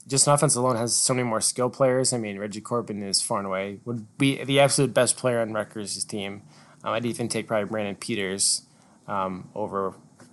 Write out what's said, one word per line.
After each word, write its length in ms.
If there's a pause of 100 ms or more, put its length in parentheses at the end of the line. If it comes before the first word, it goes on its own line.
just 220
on 40
offense 220
alone, 220
has 180
so 180
many 140
more 140
skill 280
players. 440
I 40
mean, 220
Reggie 220
Corbin 420
is 180
far 180
and 80
away, 360
would 340
be 280
the 160
absolute 320
best 240
player 240
on 100
Rutgers' 540
team. 380 (420)
Um, 80
I'd 120
even 220
take 200
probably 200
Brandon 280
Peters, 680 (460)
um, 460
over 400 (400)